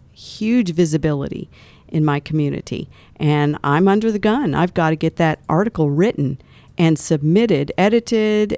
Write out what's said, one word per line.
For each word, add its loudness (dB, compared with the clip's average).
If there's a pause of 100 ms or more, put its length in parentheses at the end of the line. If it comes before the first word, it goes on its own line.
(160)
huge -2
visibility -2 (380)
in 0
my 0
community. -6 (280)
And 0
I'm 2
under 2
the -4
gun. 0
I've 0
got 0
to 0
get -2
that 0 (100)
article 0
written 0 (400)
and 2
submitted, 0
edited, 0